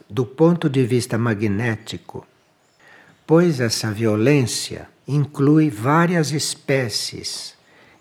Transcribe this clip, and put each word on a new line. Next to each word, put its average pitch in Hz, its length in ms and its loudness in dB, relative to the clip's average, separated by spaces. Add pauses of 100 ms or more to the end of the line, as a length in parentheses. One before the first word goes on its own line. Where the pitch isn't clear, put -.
do 120 160 -4
ponto 165 460 2
de 131 160 0
vista 117 320 -2
magnético, 110 1080 -4 (1000)
pois 160 340 4
essa 113 300 -2
violência 110 1000 0 (180)
inclui 147 600 2
várias 151 640 0
espécies - 1200 -6 (460)